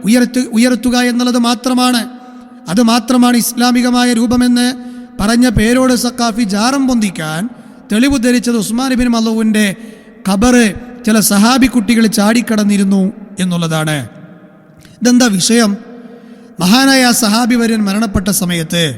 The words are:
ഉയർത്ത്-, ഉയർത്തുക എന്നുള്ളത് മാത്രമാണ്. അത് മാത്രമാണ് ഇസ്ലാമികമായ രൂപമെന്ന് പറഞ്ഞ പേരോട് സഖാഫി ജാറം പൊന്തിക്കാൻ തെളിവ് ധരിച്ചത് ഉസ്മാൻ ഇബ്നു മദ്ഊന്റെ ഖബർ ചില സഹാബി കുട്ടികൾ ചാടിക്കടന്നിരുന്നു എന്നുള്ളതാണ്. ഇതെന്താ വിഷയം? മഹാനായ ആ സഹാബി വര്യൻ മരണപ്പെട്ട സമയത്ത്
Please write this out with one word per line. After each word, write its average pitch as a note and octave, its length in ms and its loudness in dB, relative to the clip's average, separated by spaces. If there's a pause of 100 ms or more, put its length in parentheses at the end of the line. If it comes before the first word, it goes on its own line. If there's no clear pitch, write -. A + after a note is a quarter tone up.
ഉയർത്ത്-, B3 400 0 (100)
ഉയർത്തുക B3 380 0 (160)
എന്നുള്ളത് B3 360 0
മാത്രമാണ്. B3 560 0 (680)
അത് G#3 100 2 (100)
മാത്രമാണ് A#3+ 520 2
ഇസ്ലാമികമായ B3 640 0 (100)
രൂപമെന്ന് B3 480 2 (540)
പറഞ്ഞ A#3 240 2 (140)
പേരോട് B3+ 360 2 (100)
സഖാഫി A#3 380 -2 (140)
ജാറം C4 320 0
പൊന്തിക്കാൻ F3 520 -2 (500)
തെളിവ് C4 260 2 (100)
ധരിച്ചത് A#3+ 360 0
ഉസ്മാൻ A#3+ 320 -4
ഇബ്നു B3 200 0
മദ്ഊന്റെ A3 500 0 (600)
ഖബർ G#3 280 2 (500)
ചില A3 120 2 (140)
സഹാബി A#3 420 4
കുട്ടികൾ A3+ 300 2 (140)
ചാടിക്കടന്നിരുന്നു G3+ 840 0 (400)
എന്നുള്ളതാണ്. D#3+ 520 -2 (1040)
ഇതെന്താ B3 280 4 (100)
വിഷയം? A3 340 2 (880)
മഹാനായ C4 480 4
ആ A#3+ 120 2
സഹാബി A#3 400 0
വര്യൻ A3+ 260 0
മരണപ്പെട്ട G3+ 420 -2 (120)
സമയത്ത് F3 420 -2 (140)